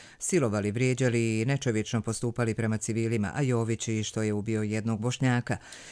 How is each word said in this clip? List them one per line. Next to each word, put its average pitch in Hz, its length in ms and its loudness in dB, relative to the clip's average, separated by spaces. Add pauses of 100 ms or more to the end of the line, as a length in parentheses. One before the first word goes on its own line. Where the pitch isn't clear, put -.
(200)
silovali, 107 520 2
vrijeđali 117 680 2
i 113 40 2
nečovječno 117 560 0
postupali 113 520 -2
prema 110 240 0
civilima, 113 580 0
a 139 60 0
Jović 117 460 0
i 110 160 0
što 110 180 -4
je 107 120 2
ubio 107 300 0
jednog 107 360 -2
Bošnjaka. 120 580 0 (340)